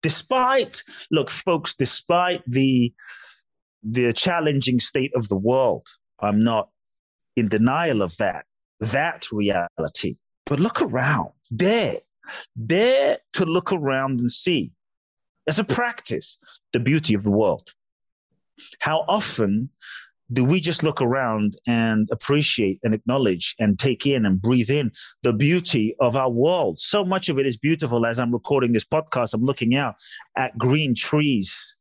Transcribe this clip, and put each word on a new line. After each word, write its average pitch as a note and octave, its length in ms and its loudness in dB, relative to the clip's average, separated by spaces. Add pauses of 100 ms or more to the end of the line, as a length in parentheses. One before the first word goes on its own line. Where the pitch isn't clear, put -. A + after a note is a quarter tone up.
Despite, B3+ 800 0 (280)
look, D#3 180 0
folks, - 460 -2
despite F3 720 -2
the, B2+ 480 2 (880)
the A#2 300 0
challenging D3 640 0
state C3+ 360 -2
of A#2 120 -2
the G2+ 80 0
world, A2+ 520 2 (320)
I'm G#2 200 2
not A2 300 2 (680)
in A2+ 140 0
denial B2+ 520 2
of F2+ 160 -2
that, F2 280 -2 (340)
that C3 520 -2
reality. F#2 840 -2 (280)
But C#3+ 140 -2
look G#3+ 220 0
around, B2+ 500 -2 (220)
dare, F3+ 440 0 (680)
dare B3+ 520 2 (160)
to F#3+ 120 2
look F3 280 0
around C3+ 480 0
and A#2+ 100 0
see, D3+ 400 -2 (760)
as D#3 100 0
a G#3+ 60 0
practice, - 720 -4 (360)
the - 60 2
beauty C3+ 360 2
of G2+ 80 -2
the G#2 80 2
world. G2+ 420 0 (1080)
How D#3 260 0
often A#2+ 640 0 (600)
do B2 140 2
we E3+ 140 4
just D#3+ 240 -2
look D3 180 -2
around A#2 640 0
and A2+ 460 2
appreciate A#2 720 0
and A2 100 2
acknowledge A2 640 0
and G#2 220 0
take B2+ 260 -2
in C3 220 2
and F#2+ 120 2
breathe A#2 300 2
in C#3 220 0 (320)
the A#2+ 100 2
beauty C#3+ 680 0
of B2 160 2
our C3 140 2
world? B2+ 500 0
So G#3 240 0
much F#3 260 -2
of C#3 100 0
it C#3 80 2
is A#2+ 100 -2
beautiful. C#3 480 0
As A#2 140 -2
I'm A#2+ 120 0
recording B2 420 0
this A2 120 0
podcast, D#3 480 -2
I'm A2 80 -2
looking B2+ 320 0
out C3+ 220 0 (420)
at C3 180 -4
green B2+ 380 2
trees C#3 880 0